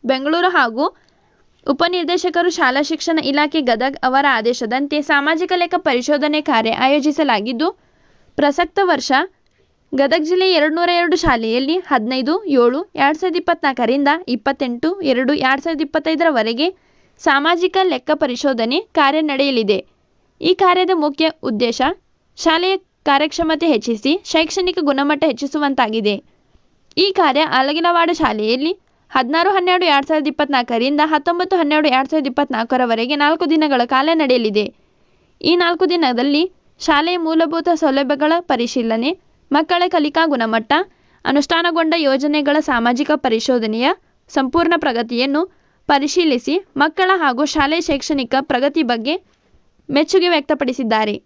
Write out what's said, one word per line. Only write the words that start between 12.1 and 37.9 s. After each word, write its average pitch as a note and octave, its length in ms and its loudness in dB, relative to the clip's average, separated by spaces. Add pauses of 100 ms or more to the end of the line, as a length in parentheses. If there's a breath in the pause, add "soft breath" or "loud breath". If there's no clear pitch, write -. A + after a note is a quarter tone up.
ಏಳು C4+ 380 2 (120)
ಎರಡ್ C#4+ 220 0
ಸಾವಿರದ F4 180 -2
ಇಪ್ಪತ್ನಾಲ್ಕರಿಂದ C#4 720 0 (200)
ಇಪ್ಪತ್ತೆಂಟು C4+ 760 -4
ಎರಡು C4+ 320 0
ಎರಡ್ C#4 280 0
ಸಾವಿರದ E4 200 -4
ಇಪ್ಪತ್ತೈದರವರೆಗೆ D4+ 920 0 (440 soft breath)
ಸಾಮಾಜಿಕ E4 640 0
ಲೆಕ್ಕ D4+ 300 -2
ಪರಿಶೋಧನೆ C4 680 -2
ಕಾರ್ಯ D#4 420 2
ನಡೆಯಲಿದೆ. C4+ 720 0 (460)
ಈ F4+ 120 2
ಕಾರ್ಯದ F#4 400 2
ಮುಖ್ಯ D#4 380 0 (120)
ಉದ್ದೇಶ A#3 380 -2 (560)
ಶಾಲೆಯ F4 400 0
ಕಾರ್ಯಕ್ಷಮತೆ D#4 920 -2
ಹೆಚ್ಚಿಸಿ B3 580 0
ಶೈಕ್ಷಣಿಕ F4 560 -2
ಗುಣಮಟ್ಟ C#4+ 420 0
ಹೆಚ್ಚಿಸುವಂತಾಗಿದೆ. B3 1000 -2 (760)
ಈ F#4+ 200 2
ಕಾರ್ಯ D4 220 2
ಅಲಗಿಲವಾಡ D#4+ 760 2
ಶಾಲೆಯಲ್ಲಿ B3+ 640 -2 (320)
ಹದಿನಾರು D4 400 0
ಹನ್ನೆರಡು F4+ 360 2
ಎರಡ್ C#4+ 200 2
ಸಾವಿರದ D4+ 220 0
ಇಪ್ಪತ್ನಾಲ್ಕರಿಂದ C#4 760 0
ಹತ್ತೊಂಬತ್ತು F4 540 0
ಹನ್ನೆರಡು D4+ 300 2
ಎರಡ್ C4 220 0
ಸಾವಿರದ D#4 180 0
ಇಪ್ಪತ್ನಾಲ್ಕರವರೆಗೆ B3 880 -2
ನಾಲ್ಕು D4+ 340 0
ದಿನಗಳ D4+ 360 2
ಕಾಲ C4+ 280 0
ನಡೆಯಲಿದೆ. A#3+ 600 0 (680)
ಈ E4 140 2
ನಾಲ್ಕು F4 340 0
ದಿನದಲ್ಲಿ C#4+ 600 0 (280)
ಶಾಲೆಯ D#4+ 380 0
ಮೂಲಭೂತ E4 560 0
ಸೌಲಭ್ಯಗಳ C#4+ 680 0